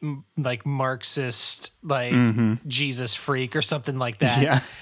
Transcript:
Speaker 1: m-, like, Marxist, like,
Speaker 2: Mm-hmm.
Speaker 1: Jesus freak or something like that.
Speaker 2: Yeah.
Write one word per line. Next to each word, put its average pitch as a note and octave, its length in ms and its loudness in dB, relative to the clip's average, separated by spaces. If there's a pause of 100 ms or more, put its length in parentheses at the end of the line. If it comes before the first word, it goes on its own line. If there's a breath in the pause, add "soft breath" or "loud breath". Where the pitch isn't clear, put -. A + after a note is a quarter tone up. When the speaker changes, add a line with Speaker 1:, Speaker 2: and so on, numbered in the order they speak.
Speaker 1:
m-, D3 200 -6 (140)
like, B2+ 280 -2
Marxist, C3 1080 -4 (120)
like, B2+ 300 0
Speaker 2:
Mm-hmm. A2+ 420 4 (120)
Speaker 1:
Jesus B2+ 480 -2
freak C3 400 -2
or D3+ 60 2
something C#3+ 360 -2
like A#2+ 220 -4
that. B2 220 4
Speaker 2:
Yeah. C#3 180 6 (220 loud breath)